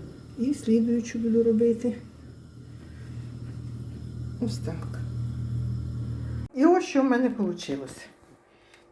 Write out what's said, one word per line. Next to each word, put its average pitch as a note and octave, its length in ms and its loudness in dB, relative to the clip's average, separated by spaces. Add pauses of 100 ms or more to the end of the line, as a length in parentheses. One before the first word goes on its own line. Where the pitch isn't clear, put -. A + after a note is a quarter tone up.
(380)
і B3+ 160 2
слідуючу A#3 680 2
буду A3+ 240 4
робити. A#3 540 4 (2500)
Ось A#3 160 0
так. - 420 -6 (1500)
І C4+ 120 6
ось F4+ 200 8
що - 160 4
в C4+ 40 6
мене B3 240 4
вийшло. E3+ 580 -2 (1040)